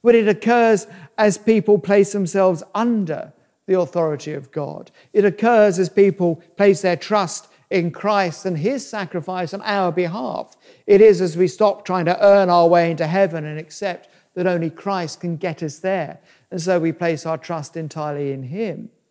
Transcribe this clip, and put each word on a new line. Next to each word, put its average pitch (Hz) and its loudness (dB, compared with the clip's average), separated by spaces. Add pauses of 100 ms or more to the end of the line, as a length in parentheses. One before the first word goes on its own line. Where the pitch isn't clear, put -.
Well, 240 6
it 226 4
occurs 226 2 (320)
as 214 2
people 208 2
place 196 2
themselves 185 0 (140)
under 208 -4 (320)
the 185 0
authority 160 -4
of 139 -14
God. - -10 (220)
It 202 4
occurs 208 4
as 180 0
people 180 2 (140)
place 202 2
their 175 2
trust - -4 (240)
in 175 0
Christ 196 -2
and 175 -4
his 233 -4
sacrifice 180 -8
on 202 -12
our 196 -2
behalf. 180 -6 (300)
It 202 8
is 202 8
as 165 -2
we 180 2
stop 202 -2
trying 180 -2
to 175 0
earn 196 6
our 175 6
way 170 4
into 160 -4
heaven 165 0
and 151 -10
accept 175 -10 (260)
that 180 -4
only 170 -2
Christ 180 -8
can 170 -8
get 165 -8
us 147 -10
there. 185 -6 (320)
And 165 -8
so 180 0
we 165 -2
place 165 -4
our 160 -6
trust 160 -12
entirely 147 -8
in 135 -10
him. 180 -10 (200)